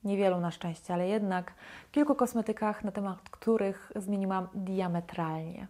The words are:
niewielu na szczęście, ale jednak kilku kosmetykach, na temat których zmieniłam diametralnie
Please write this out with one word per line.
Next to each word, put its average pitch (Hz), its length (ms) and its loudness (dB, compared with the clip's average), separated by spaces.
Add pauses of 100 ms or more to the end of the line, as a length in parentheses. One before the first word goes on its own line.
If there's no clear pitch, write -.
niewielu 196 340 4
na 175 120 0
szczęście, - 420 -6
ale 180 140 2
jednak 190 460 0 (380)
kilku 294 240 6
kosmetykach, 214 680 0
na 202 80 -2
temat 196 380 -6
których 202 680 0
zmieniłam 190 580 0
diametralnie 175 1160 -2